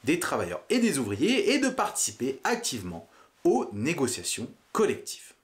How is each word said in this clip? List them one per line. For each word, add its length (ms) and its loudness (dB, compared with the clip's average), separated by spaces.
des 160 2
travailleurs 500 -4
et 100 4
des 180 4
ouvriers 560 2
et 60 2
de 100 2
participer 760 -2
activement 640 -4
aux 280 4
négociations 800 -2
collectives. 640 -2